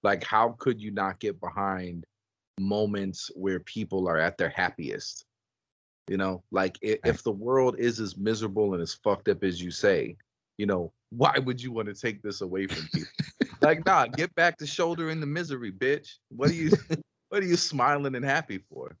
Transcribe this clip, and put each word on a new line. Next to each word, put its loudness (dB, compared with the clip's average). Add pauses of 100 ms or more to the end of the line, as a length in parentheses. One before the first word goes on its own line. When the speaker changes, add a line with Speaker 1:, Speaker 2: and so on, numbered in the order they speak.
Speaker 1:
Like, 2
how 4
could 0
you -8
not -2
get -4
behind -4 (540)
moments -2
where -2
people -4
are 2
at 0
their 0
happiest? -4 (840)
You 0
know, -2
like, 0
i-, -2
Speaker 2:
Right. 2
Speaker 1:
if 2
the 0
world 2
is 0
as -6
miserable 0
and 0
as -6
fucked 0
up 2
as 0
you -6
say, 2 (420)
you 0
know, 0 (180)
why 4
would -2
you -8
wanna -4
take -6
this -6
away -4
from -8
people? -4 (100)
Speaker 2:
<laughs> - (440)
Speaker 1:
Like, 6
nah, 6
get -4
back 4
to -8
shouldering -2
the -4
misery, -4
bitch. -2 (140)
What 2
are 4
you, 0
<laughs> 0
what 0
are -2
you 4
smiling 2
and -4
happy 0 (140)
for? -14